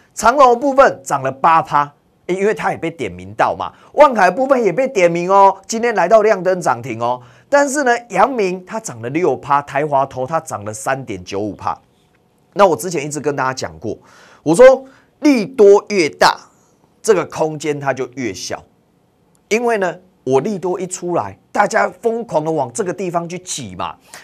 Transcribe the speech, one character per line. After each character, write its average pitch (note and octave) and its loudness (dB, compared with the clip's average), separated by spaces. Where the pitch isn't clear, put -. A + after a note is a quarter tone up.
长 A#3+ 2
荣 B3 6
部 C#4 -2
分 C4 4
涨 C#3 -4
了 C3+ -4
八 E3 2
趴， D3 -2
因 F#3+ -2
为 G#3+ 0
它 E3 -4
也 D3+ -6
被 E3 -6
点 B2+ -8
名 F#2 -16
到 B2+ 0
嘛。 F#2 -8
万 C#4+ 6
海 F#3+ 4
部 C4 -2
分 C4 2
也 F#3+ 0
被 C4 -2
点 F#3 2
名 F3 -4
哦， G3 4
今 A3+ -6
天 A#3 -2
来 F3 0
到 A3 6
亮 G#3 2
灯 F#3 0
涨 B2+ -2
停 A#2 -8
哦。 B2 -4
但 C#4+ 2
是 C#4 -4
呢， A#3+ 2
阳 G3 2
明 F#3+ -2
它 A3 -10
涨 C3 -14
了 A#2+ -8
六 D3+ 0
趴， C3+ 0
台 D3+ -4
华 C#3 0
投 C3 -8
它 D#3+ -4
涨 G#2+ -10
了 G#2 -10
三 C3+ -6
点 F#2+ -10
九 F#2+ -6
五 G#2 -6
趴。 E2+ -8
那 G3 4
我 D#3+ 2
之 F3 -8
前 D#3+ -6
一 D3+ -8
直 D3 -8
跟 C#3 -4
大 C3+ -4
家 C3 -2
讲 F2+ -10
过， G#2+ -8
我 D3+ 2
说 C4 8
利 C4 2
多 G3+ 6
越 F3+ 0
大， - 2
这 - 4
个 C3+ -2
空 D#3 -4
间 D3 -6
它 C#3 -2
就 B2+ -8
越 A#2+ -6
小， - -12
因 A#3 0
为 A#3 0
呢， F3 -2
我 C3 2
利 G3 -4
多 F3+ -4
一 F3+ -8
出 F3 -8
来， G2+ -6
大 G#3 0
家 G3+ -2
疯 A3+ -6
狂 D#3+ -4
的 D#3+ -4
往 C#3 -4
这 A3+ -6
个 F3+ -6
地 F3+ -6
方 E3+ -4
去 F3+ -10
挤 A2 -12
嘛。 F2+ -10